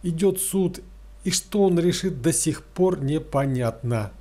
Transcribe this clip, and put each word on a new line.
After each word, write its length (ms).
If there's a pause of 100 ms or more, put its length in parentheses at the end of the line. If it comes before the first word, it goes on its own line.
Идёт 360
суд, 380 (460)
и 80
что 320
он 160
решит, 420
до 100
сих 300
пор 380
непонятно. 1200